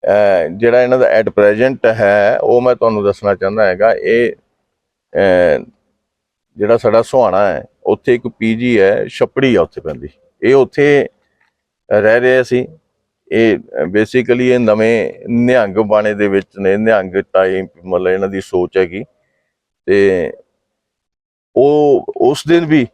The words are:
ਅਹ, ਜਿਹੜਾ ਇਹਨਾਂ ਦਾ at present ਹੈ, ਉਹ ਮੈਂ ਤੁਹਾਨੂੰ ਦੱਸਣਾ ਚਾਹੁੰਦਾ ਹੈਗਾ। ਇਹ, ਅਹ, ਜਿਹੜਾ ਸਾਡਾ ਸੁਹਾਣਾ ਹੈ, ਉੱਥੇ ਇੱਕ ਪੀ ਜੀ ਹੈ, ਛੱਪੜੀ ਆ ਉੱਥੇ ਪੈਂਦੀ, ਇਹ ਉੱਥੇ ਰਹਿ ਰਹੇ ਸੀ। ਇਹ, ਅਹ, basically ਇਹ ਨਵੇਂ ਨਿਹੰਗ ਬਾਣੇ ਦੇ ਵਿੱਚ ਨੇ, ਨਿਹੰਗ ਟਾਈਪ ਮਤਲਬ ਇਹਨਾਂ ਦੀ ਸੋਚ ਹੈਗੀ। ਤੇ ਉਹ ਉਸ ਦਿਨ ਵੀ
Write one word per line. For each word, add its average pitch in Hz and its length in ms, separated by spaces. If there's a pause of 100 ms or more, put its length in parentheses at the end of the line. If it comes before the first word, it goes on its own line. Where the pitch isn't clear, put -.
ਅਹ, 98 440
ਜਿਹੜਾ 117 340
ਇਹਨਾਂ 127 160
ਦਾ 127 60 (140)
at 110 80
present 107 580
ਹੈ, 107 580
ਉਹ 120 180
ਮੈਂ 127 140
ਤੁਹਾਨੂੰ 110 280
ਦੱਸਣਾ 101 320
ਚਾਹੁੰਦਾ 104 300
ਹੈਗਾ। 98 280
ਇਹ, 113 400 (840)
ਅਹ, 90 500 (920)
ਜਿਹੜਾ 110 200
ਸਾਡਾ 113 240
ਸੁਹਾਣਾ 104 460
ਹੈ, 80 180 (180)
ਉੱਥੇ 120 320
ਇੱਕ 117 120
ਪੀ 113 280
ਜੀ 120 240
ਹੈ, 104 280
ਛੱਪੜੀ 127 480
ਆ 90 60
ਉੱਥੇ - 200
ਪੈਂਦੀ, 73 260 (360)
ਇਹ 123 120
ਉੱਥੇ 143 520 (840)
ਰਹਿ 107 280
ਰਹੇ 127 240
ਸੀ। 123 240 (640)
ਇਹ, 110 260
ਅਹ, 65 280
basically 113 560
ਇਹ 123 180
ਨਵੇਂ 110 540 (160)
ਨਿਹੰਗ 120 480
ਬਾਣੇ 107 360
ਦੇ 104 140
ਵਿੱਚ 98 200 (120)
ਨੇ, 98 180
ਨਿਹੰਗ 107 340 (220)
ਟਾਈਪ 95 360 (160)
ਮਤਲਬ 92 260
ਇਹਨਾਂ 95 160
ਦੀ 98 140
ਸੋਚ 90 360
ਹੈਗੀ। 92 260 (840)
ਤੇ 95 460 (1200)
ਉਹ 147 500 (120)
ਉਸ - 300
ਦਿਨ 170 180
ਵੀ 147 280